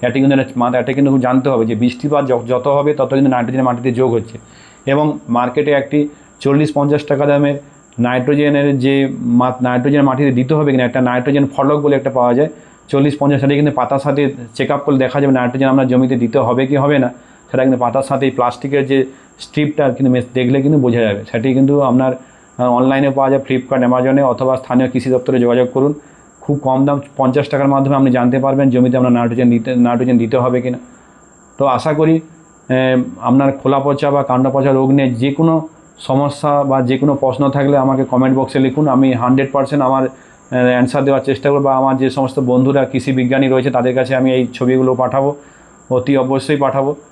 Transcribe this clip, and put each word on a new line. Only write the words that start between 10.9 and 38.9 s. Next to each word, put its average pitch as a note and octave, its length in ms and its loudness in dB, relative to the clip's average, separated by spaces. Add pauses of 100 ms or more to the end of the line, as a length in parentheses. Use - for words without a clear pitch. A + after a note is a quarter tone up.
নাইট্রোজেন B2+ 460 0
ফলক C#3+ 340 0
বলে C#3+ 160 2
একটা C3+ 140 -2
পাওয়া B2 240 0
যায়, D3 140 2 (400)
চল্লিশ C#3+ 300 0
পঞ্চাশ, C#3+ 220 0
সেটা C#3 140 0
কিন্তু D3 180 0
পাতার B2+ 260 -2
সাথে C#3 360 -2 (200)
চেক C3 160 -4
আপ C#3+ 100 -2
করলে C#3+ 180 0
দেখা C3 220 0
যাবে C#3 120 2
নাইট্রোজেন B2+ 360 0
আপনার C3 200 2
জমিতে B2+ 280 2
দিতে A#2 220 0
হবে B2 280 0
কি C#3+ 100 -2
হবে C#3+ 220 0
না। B2+ 100 0 (420)
সেটা C3 120 0
কিন্তু C3 160 2
পাতার A#2+ 240 -2
সাথে C#3 240 -2
এই C3+ 40 0
প্লাস্টিকের C3+ 560 -2
যে C3+ 180 2 (360)
স্ট্রিপটা D3 480 -2
কিন্তু B2+ 240 0
মেস-, B2 220 0
দেখলে B2+ 280 0
কিন্তু D3 160 2
বোঝা B2 220 2
যাবে। G2+ 320 -2
সেটি B2 220 0
কিন্তু C3+ 260 2
আপনার, C3 320 2
আহ, - 540 -8
অনলাইনে C3 440 0
পাওয়া C3+ 200 0
যায়, C3+ 180 0
Flipkart, B2+ 400 -2
Amazon-এ, C3 340 2
অথবা C3 340 0
স্থানীয় B2+ 320 0
কৃষি B2+ 220 -4
দপ্তরে B2+ 300 0
যোগাযোগ A#2+ 320 2
করুন। C#3+ 220 0 (460)
খুব C#3+ 220 -4
কম C3 220 0
দাম, C#3+ 160 0 (160)
পঞ্চাশ C3+ 320 0
টাকার C#3 200 0
মাধ্যমে C#3 280 0
আপনি C3+ 140 2
জানতে B2 280 0
পারবেন C3+ 320 2
জমিতে B2 260 2
আপনার B2+ 160 2
নাইট্রোজেন A#2+ 380 0
দিতে, A#2+ 260 0
নাইট্রোজেন A#2+ 420 2
দিতে A2+ 180 -2
হবে B2+ 240 0
কিনা। B2 180 -6 (800)
তো C#3 80 0
আশা C#3+ 260 0
করি, D#3+ 280 2
আহ, C3 800 -2 (200)
আপনার C3 320 2
খোলা C3+ 280 0
পচা C#3 300 -2
বা C#3 120 0
কাণ্ড C3 300 0
পচা C#3 200 0
রোগ C3+ 180 2
নিয়ে C3+ 240 2
যে B2+ 180 -2
কোনো D#3+ 360 0 (300)
সমস্যা C#3+ 640 -2
বা C3+ 180 0
যে B2+ 160 0
কোনো C#3+ 160 2
প্রশ্ন C3+ 340 0
থাকলে C#3 280 0
আমাকে C3 280 2
কমেন্ট C3 340 0
বক্সে C3+ 200 -2
লিখুন, C3+ 300 0
আমি C3 240 2